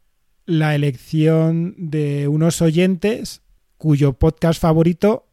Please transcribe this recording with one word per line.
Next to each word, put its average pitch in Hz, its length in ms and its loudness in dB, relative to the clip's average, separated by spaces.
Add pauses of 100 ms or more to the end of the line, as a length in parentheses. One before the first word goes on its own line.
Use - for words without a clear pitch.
(460)
la 156 300 0
elección 160 1000 0
de 147 500 -4
unos 156 340 0
oyentes 185 800 -2 (360)
cuyo 143 360 0
podcast 160 480 0
favorito 170 720 0